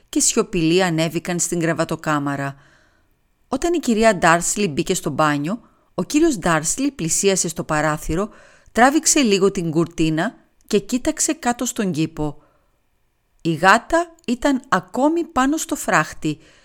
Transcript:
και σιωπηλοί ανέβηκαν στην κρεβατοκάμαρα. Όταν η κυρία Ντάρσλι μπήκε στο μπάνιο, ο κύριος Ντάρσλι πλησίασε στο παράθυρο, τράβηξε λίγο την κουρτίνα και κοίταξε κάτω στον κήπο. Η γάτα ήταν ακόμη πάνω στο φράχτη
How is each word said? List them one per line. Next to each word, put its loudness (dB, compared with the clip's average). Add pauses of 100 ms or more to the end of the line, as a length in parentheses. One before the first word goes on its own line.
και -2
σιωπηλοί 2
ανέβηκαν -2
στην -2
κρεβατοκάμαρα. -2 (920)
Όταν -2
η 0
κυρία 2
Ντάρσλι 2
μπήκε -2
στο -4
μπάνιο, -2 (340)
ο -4
κύριος 2
Ντάρσλι 0
πλησίασε 0
στο -8
παράθυρο, -2 (440)
τράβηξε 4
λίγο 4
την -4
κουρτίνα 0 (320)
και 0
κοίταξε -2
κάτω -4
στον -4
κήπο. -4 (1000)
Η -2
γάτα 2 (120)
ήταν 0
ακόμη 0
πάνω 0
στο -6
φράχτη -2 (260)